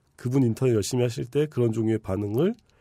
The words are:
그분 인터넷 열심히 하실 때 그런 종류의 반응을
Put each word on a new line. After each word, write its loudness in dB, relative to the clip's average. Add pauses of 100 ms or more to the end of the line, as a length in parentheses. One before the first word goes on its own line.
(160)
그분 0
인터넷 2
열심히 0
하실 -2
때 0
그런 0
종류의 0
반응을 -2 (260)